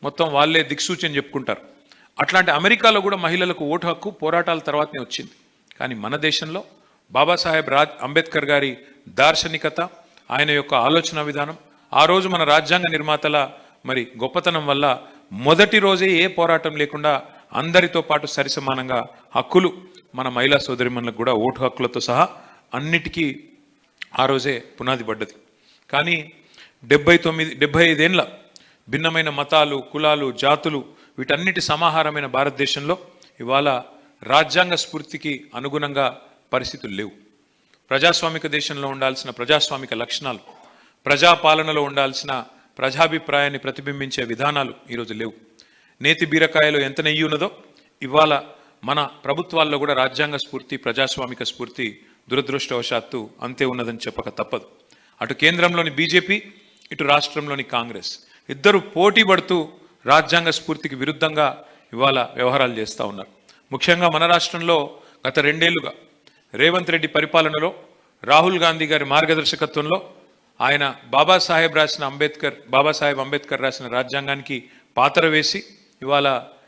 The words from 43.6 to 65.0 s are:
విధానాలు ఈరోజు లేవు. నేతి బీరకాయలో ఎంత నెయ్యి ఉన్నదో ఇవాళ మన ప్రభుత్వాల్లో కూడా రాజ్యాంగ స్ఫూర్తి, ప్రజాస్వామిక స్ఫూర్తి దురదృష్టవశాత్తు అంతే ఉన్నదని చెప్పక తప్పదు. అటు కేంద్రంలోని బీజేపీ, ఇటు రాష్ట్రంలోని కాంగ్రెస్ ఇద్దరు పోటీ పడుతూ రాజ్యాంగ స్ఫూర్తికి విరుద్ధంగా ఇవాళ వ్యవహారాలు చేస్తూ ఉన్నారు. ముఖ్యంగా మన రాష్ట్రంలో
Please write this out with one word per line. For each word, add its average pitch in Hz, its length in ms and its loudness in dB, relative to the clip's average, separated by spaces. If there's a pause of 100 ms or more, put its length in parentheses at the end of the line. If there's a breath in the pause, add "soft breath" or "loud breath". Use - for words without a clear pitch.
విధానాలు 131 500 -2 (180)
ఈరోజు 117 220 -8
లేవు. 110 200 -8 (680 soft breath)
నేతి 156 240 2
బీరకాయలో 156 540 4
ఎంత 139 220 -2
నెయ్యి 156 220 0
ఉన్నదో 151 280 -2 (500 soft breath)
ఇవాళ 143 400 4 (420 soft breath)
మన 143 260 -2 (160)
ప్రభుత్వాల్లో 156 520 -2
కూడా 143 160 -2
రాజ్యాంగ 135 420 0
స్ఫూర్తి, 135 420 -10
ప్రజాస్వామిక 127 640 -4
స్ఫూర్తి 113 580 -8 (280 soft breath)
దురదృష్టవశాత్తు 127 1000 -4 (120)
అంతే 123 240 -2
ఉన్నదని 120 320 -4
చెప్పక - 320 -10
తప్పదు. - 360 -8 (560 soft breath)
అటు - 120 -6
కేంద్రంలోని 170 580 2
బీజేపీ, 175 520 0 (480 soft breath)
ఇటు 151 120 -6
రాష్ట్రంలోని 143 600 0
కాంగ్రెస్ 117 560 -8 (300 soft breath)
ఇద్దరు 190 280 2
పోటీ 202 460 2
పడుతూ 180 460 2 (360 soft breath)
రాజ్యాంగ 160 440 4
స్ఫూర్తికి 151 460 -6
విరుద్ధంగా 147 680 -2 (300 soft breath)
ఇవాళ 127 420 2
వ్యవహారాలు 127 380 2
చేస్తూ 110 340 -6
ఉన్నారు. 101 200 -12 (440 soft breath)
ముఖ్యంగా 170 380 2
మన 156 160 2
రాష్ట్రంలో 170 680 0 (320 soft breath)